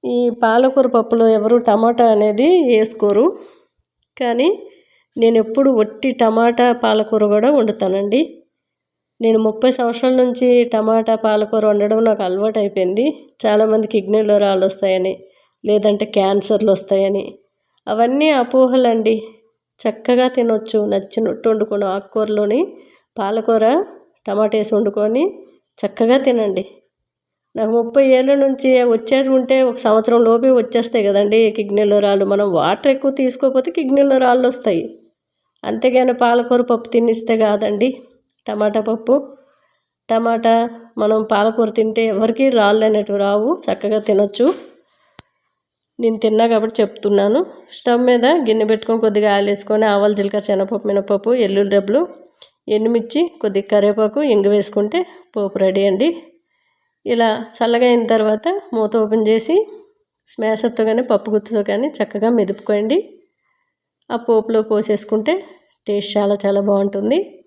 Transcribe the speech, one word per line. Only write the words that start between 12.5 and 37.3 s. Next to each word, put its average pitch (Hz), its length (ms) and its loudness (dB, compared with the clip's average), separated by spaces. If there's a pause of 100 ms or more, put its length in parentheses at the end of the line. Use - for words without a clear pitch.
అయిపోయింది. 196 420 -2 (380)
చాలామంది 220 500 2
కిడ్నీలో 208 520 0
రాళ్ళు 190 240 0
వస్తాయని, 190 440 -2 (560)
లేదంటే 208 380 0 (100)
క్యాన్సర్లు 196 600 0
వస్తాయని, 196 480 -2 (680)
అవన్నీ 254 380 2 (140)
అపోహలండి. 240 760 2 (680)
చక్కగా 247 540 0
తినొచ్చు, 220 420 -2 (140)
నచ్చినట్టు 208 580 -4
వండుకొని 214 340 -2 (100)
ఆకుకూరలోని 214 640 -2 (580)
పాలకూర 220 460 0 (600)
టమాటా 208 320 0
వేసి 214 180 -4
వండుకొని 208 460 0 (580)
చక్కగా 226 440 0
తినండి. 208 400 0 (920)
నాకు 220 200 -2
ముప్పై 233 240 0 (140)
ఏళ్ళ 262 160 2 (100)
నుంచి 269 280 0 (240)
వచ్చేది 262 420 0
ఉంటే 262 220 2 (100)
ఒక 240 160 -4
సంవత్సరం 220 360 4 (100)
లోపే 233 280 2
వచ్చేస్తాయి 233 500 -2
కదండి 202 300 2 (200)
కిడ్నీలో 208 480 0
రాళ్ళు. 196 260 2
మనం 202 160 0 (100)
వాటర్ 180 360 0
ఎక్కువ 269 260 0
తీసుకోకపోతే 254 580 0
కిడ్నీలో 277 380 2 (100)
రాళ్ళు 247 260 2
వస్తాయి, 208 320 -4 (840)
అంతేగాని 247 540 2
పాలకూర 240 380 2 (100)
పప్పు 233 240 -2
తినిస్తే 226 400 0 (100)